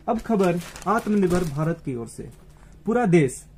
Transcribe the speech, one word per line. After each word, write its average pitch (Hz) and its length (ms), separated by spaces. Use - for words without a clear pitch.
अब 226 100
खबर 185 400
आत्मनिर्भर 196 580
भारत 156 400
की 135 100
ओर 117 120
से। 113 240
पूरा 240 200
देश 165 400